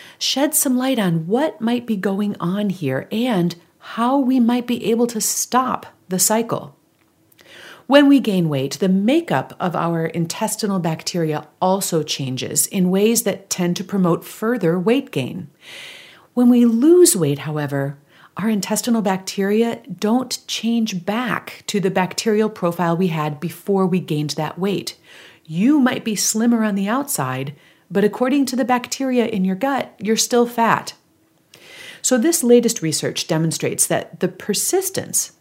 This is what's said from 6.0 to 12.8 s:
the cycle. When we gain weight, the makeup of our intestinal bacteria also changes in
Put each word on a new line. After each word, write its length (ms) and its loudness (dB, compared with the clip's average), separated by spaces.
the 100 -2
cycle. 560 0
When 200 8
we 140 6
gain 260 2
weight, 320 -2
the 80 2
makeup 720 0
of 160 -2
our 300 -2
intestinal 760 -4
bacteria 680 -4
also 420 0
changes 640 -4
in 220 0